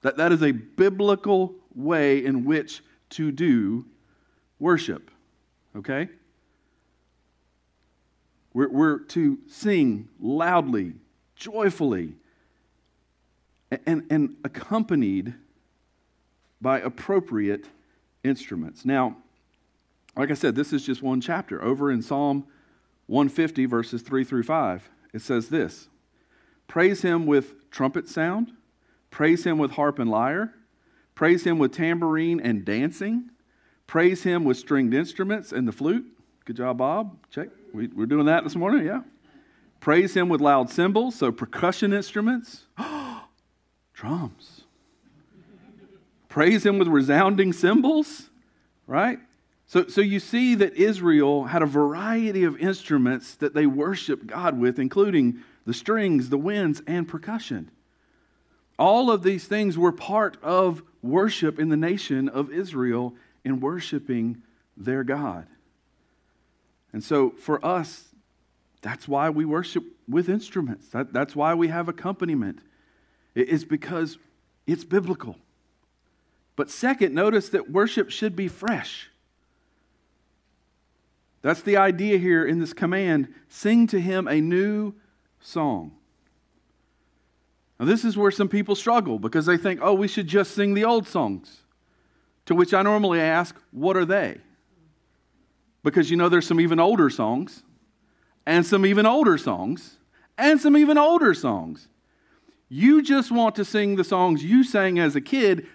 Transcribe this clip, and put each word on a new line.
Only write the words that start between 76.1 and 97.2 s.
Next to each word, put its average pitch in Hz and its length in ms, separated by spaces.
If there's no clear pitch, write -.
But 143 120
second, 233 460
notice 202 340
that 180 220
worship 202 400
should 208 260
be 196 100
fresh. 180 640
That's 165 220
the 202 160
idea 196 400
here 175 280
in 165 140
this 160 140
command, 175 580
"Sing 233 380
to 214 120
him 185 300
a 151 140
new 202 520
song." 107 520
Now, 120 60
this 220 180
is 208 140
where 202 120
some 196 180
people 202 280
struggle 196 420
because 113 280
they 175 100
think, 170 260
"Oh, 190 120
we 196 120
should 190 220
just 190 240
sing 202 220
the 208 100
old 226 240
songs." 104 540
To 170 80
which 175 200
I 190 80
normally 202 360
ask, 165 380
"What 175 260
are 180 80
they?" 170 380
Because, 147 280
you 170 60
know, 175 120
there's 175 180
some 165 140
even 165 180
older 170 320
songs, 123 540